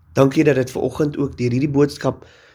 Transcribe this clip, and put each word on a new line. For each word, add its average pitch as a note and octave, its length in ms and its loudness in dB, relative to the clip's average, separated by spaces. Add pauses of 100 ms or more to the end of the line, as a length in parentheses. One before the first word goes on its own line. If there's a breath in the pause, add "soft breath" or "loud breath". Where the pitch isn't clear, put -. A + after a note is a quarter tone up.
(120)
Dankie C#3 320 4
dat D3 100 4
dit B2 160 -2
vanoggend - 460 -4
ook C#3 200 -4
deur B2 140 -2
hierdie C3 200 0
boodskap C#3 560 -2 (280 soft breath)